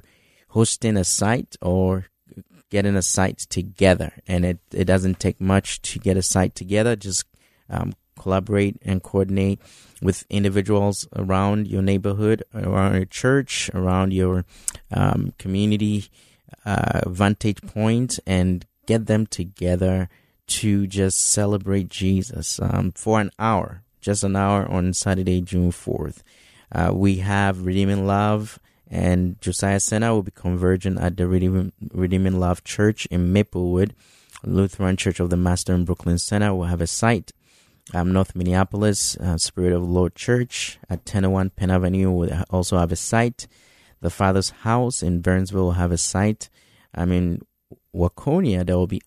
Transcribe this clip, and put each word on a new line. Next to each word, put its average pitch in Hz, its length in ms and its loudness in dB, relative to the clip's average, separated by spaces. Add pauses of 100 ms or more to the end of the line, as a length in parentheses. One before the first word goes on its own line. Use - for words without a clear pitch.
(520)
hosting 113 440 2
a 95 80 2
site - 580 -2
or 92 440 0 (640)
getting 101 280 0
a 92 40 2
site - 360 0
together, 92 720 2 (160)
and 90 160 0
it, 90 160 -2 (140)
it 95 100 0
doesn't 92 380 2
take - 180 -2
much 95 420 0
to - 180 -10
get 95 180 0
a 92 40 2
site 92 320 0
together. 107 440 -2
Just, 95 260 -6 (460)
um, - 240 -6 (260)
collaborate 101 640 0
and 95 180 0
coordinate 98 600 0 (400)
with 92 280 0
individuals 101 880 0
around 101 500 0
your 98 160 -2
neighborhood, 101 600 0 (100)
around 98 420 0
your 95 100 2
church, - 680 -2
around 92 380 2
your, 92 320 2 (480)
um, 95 460 0
community, 104 720 0 (560)
uh, - 440 0
vantage 101 520 0
point, 113 680 -2
and 92 380 0 (200)
get 110 200 2
them 107 220 2
together 92 840 -2 (380)
to 101 400 0
just 95 340 0
celebrate 98 640 0
Jesus, 95 720 -2
um, 92 320 0
for 110 300 0
an 101 180 -4
hour, 107 420 -2 (200)
just 101 240 -2
an 98 100 0
hour 98 340 2
on 90 240 0
Saturday, 92 460 0
June 90 320 0
fourth. - 500 -8 (480)
Uh, 85 240 0
we 95 260 2
have 98 460 0
Redeeming 98 400 0
Love 107 540 0 (300)
and 90 520 0
Josiah 98 400 0
Center 110 320 0
will 107 100 0
be 90 80 -8
converging 92 640 0
at 87 200 -2
the 90 100 0
Redeeming, 92 460 2 (180)
Redeeming 92 480 0
Love 90 240 0
Church - 440 0
in 90 260 0
Maplewood, 92 600 2 (520)
Lutheran 95 500 0
Church 92 240 -2
of 90 100 0
the 87 60 0
Master 90 380 0
in 90 100 2
Brooklyn 85 340 -2
Center 104 380 0
will 87 120 -2
have 87 120 -2
a 85 80 -2
site. 113 460 -2 (600)
Um, 90 200 0
North 95 200 2
Minneapolis, 95 840 0
uh, 87 200 -2
Spirit 90 360 0
of 87 80 0
the 90 80 -4
Lord 87 260 2
Church - 640 -4 (100)
at 87 160 -8
ten 98 200 0
oh 95 60 2
one 95 180 0
Penn 92 200 -4
Avenue 92 400 2
will 87 240 0
ha-, 90 160 -2
also 92 280 0
have 87 160 2
a - 20 -4
site. 117 520 -2 (520)
The 87 100 -2
Father's 95 420 0
House 120 520 -2
in 87 160 0
Burnsville 92 460 0
will 87 80 2
have 87 180 0
a 87 60 0
site. 104 520 -2 (460)
I 85 80 -4
mean, 90 380 0 (520)
Waconia, 95 720 0
there 90 120 0
will 92 100 2
be - 200 -6